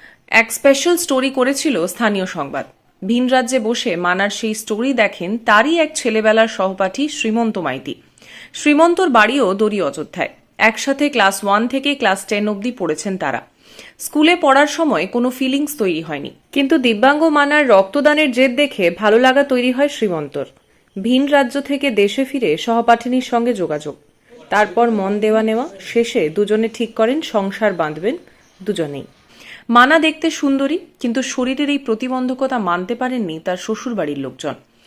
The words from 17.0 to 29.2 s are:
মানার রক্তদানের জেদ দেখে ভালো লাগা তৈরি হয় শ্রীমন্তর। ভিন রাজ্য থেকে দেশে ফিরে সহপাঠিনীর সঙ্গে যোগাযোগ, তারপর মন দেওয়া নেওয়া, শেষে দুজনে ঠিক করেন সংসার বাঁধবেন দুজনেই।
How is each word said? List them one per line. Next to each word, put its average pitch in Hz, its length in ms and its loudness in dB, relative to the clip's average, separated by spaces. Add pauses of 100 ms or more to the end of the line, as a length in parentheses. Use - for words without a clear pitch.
মানার 294 440 2
রক্তদানের 269 640 4
জেদ 247 240 2
দেখে 277 340 0
ভালো 214 280 2
লাগা 262 240 4
তৈরি 254 300 0
হয় 277 160 0
শ্রীমন্তর। 156 580 -4 (560)
ভিন 254 240 2
রাজ্য 277 340 2
থেকে 277 300 -2
দেশে 208 340 0
ফিরে 240 320 0
সহপাঠিনীর 233 680 2
সঙ্গে 240 320 -2
যোগাযোগ, 151 420 -6 (540)
তারপর 233 400 2
মন 208 300 -2
দেওয়া 220 220 2
নেওয়া, 220 260 -2 (120)
শেষে 233 480 0
দুজনে 208 460 0
ঠিক 226 200 -6
করেন 254 280 0
সংসার 196 500 -2
বাঁধবেন 165 440 -4 (460)
দুজনেই। 160 420 -6 (680)